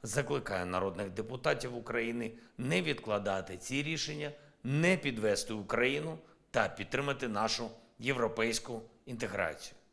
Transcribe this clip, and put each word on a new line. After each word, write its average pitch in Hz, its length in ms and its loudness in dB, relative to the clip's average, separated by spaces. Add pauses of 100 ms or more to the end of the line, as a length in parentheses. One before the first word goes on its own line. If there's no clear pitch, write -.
закликаю 117 600 0
народних 92 440 0
депутатів 123 680 -2
України 117 540 -2 (260)
не 151 240 2
відкладати 101 760 0
ці 135 260 -2
рішення, 151 480 -4 (320)
не 160 340 6
підвести 110 560 2
Україну 131 640 0 (340)
та 107 180 4
підтримати 135 580 -2
нашу 110 420 0 (300)
європейську 117 800 2 (240)
інтеграцію. 98 720 -4 (180)